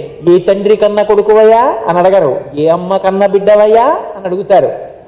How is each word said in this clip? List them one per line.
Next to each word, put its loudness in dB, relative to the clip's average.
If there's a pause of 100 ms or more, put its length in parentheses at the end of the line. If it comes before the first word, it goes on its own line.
(280)
"ఏ 6
తండ్రి 0
కన్నా 0
కొడుకువయ్యా?" 2 (100)
అని -2
అడగరు, 0 (160)
"ఏ -2
అమ్మ -2
కన్నా 0
బిడ్డవయ్యా?" 2
అని -6
అడుగుతారు. 0 (380)